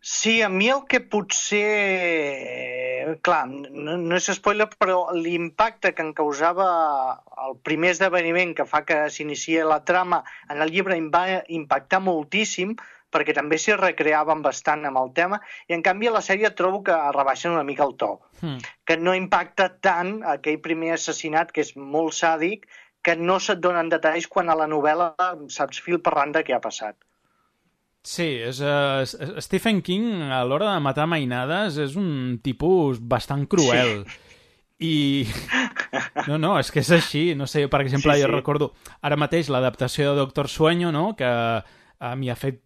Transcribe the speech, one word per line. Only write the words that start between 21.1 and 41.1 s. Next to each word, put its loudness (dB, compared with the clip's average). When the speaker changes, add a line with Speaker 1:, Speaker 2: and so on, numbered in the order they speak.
Speaker 1:
que 0
és -16
molt -2
sàdic, -2
que 2
no 2
se't -2
donen 2
detalls 0
quan 0
a 4
la 2
novel·la 2
saps -6
fil -2
per 2
randa 0
què -2
ha 0
passat. -8
Speaker 2:
Sí, -4
és, -6
eh, 2
S-, -6
S-, -8
Stephen 0
King, -2
a 0
l'hora 0
de 0
matar 0
mainades, -2
és -4
un -2
tipus 2
bastant -2
cruel. 4
Speaker 1:
Sí. -20
Speaker 2:
I, -2
no, -2
no, 2
és -2
que 0
és 0
així. 2
No -6
sé, 0
per 2
exemple, 2
Speaker 1:
Sí, 4
Speaker 2:
jo 4
Speaker 1:
sí. 2
Speaker 2:
recordo 0
ara 0
mateix 0
l'adaptació 0
de 2
Doctor -2
Sueño, 2
no?, 0